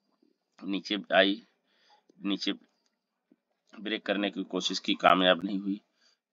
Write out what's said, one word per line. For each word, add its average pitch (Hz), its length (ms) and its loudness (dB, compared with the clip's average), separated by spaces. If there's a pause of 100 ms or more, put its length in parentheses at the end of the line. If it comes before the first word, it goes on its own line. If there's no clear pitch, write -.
(600)
नीचे 98 380 -6 (160)
आई, 98 260 2 (800)
नीचे 98 320 -4 (1300)
ब्रेक 104 260 -8
करने 101 240 -2
की 95 120 -8
कोशिश 92 360 -4
की, 101 160 -2
कामयाब 90 500 6
नहीं 98 140 -4
हुई। 101 220 -4 (520)